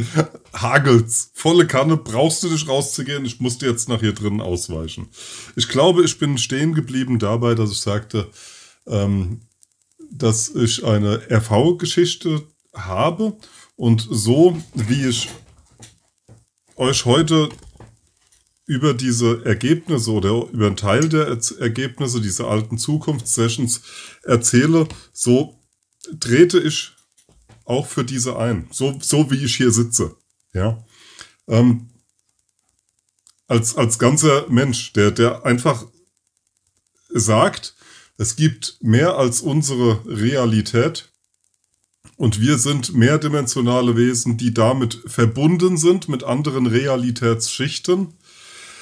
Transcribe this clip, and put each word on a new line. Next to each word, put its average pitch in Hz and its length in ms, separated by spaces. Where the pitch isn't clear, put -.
hagelt's. 123 800
Volle 170 360
Kanne, 147 280
brauchst 147 460
du 180 80
nicht 156 180
rauszugehen? 143 560
Ich 117 140
musste 127 280
jetzt 117 220
nach 117 120
hier 107 140
drinnen 104 260
ausweichen. 87 680
Ich 143 140
glaube, 175 360
ich - 140
bin 143 200
stehen 143 360
geblieben 127 460
dabei, 117 340
dass 107 160
ich - 100
sagte, 104 480
ähm, 101 540
dass 113 440
ich 117 320
eine 104 420
R-V-Geschichte 151 1120
habe 156 640
und 113 340
so, 139 480
wie 131 340
ich 113 220
euch 131 280
heute 151 460
über 143 300
diese 120 500
Ergebnisse 123 680
oder 107 380
über 107 160
einen 101 120
Teil 123 320
der 156 160
Erz-, 123 240
Ergebnisse, 123 720
diese 104 240
alten 113 320
Zukunftssessions 123 1040
erzähle, 147 680
so - 480
trete 170 380
ich 151 340
auch 135 200
für - 160
diese 123 360
ein, 113 320
so, 135 320
so 147 280
wie 139 140
ich 117 120
hier 123 160
sitze, 110 440
ja. 110 280
Ähm, 117 420
als, 113 300
als 117 220
ganzer 143 500
Mensch, 123 460
der, 104 160
der 117 340
einfach 120 400
sagt, 110 640
es 107 140
gibt - 460
mehr 135 360
als 127 240
unsere 131 640
Realität 120 1080
und 110 240
wir 135 180
sind 139 340
mehrdimensionale 127 1040
Wesen, 120 400
die 120 160
damit 117 540
verbunden 165 720
sind 170 320
mit 131 160
anderen 131 420
Realitätsschichten. 123 1500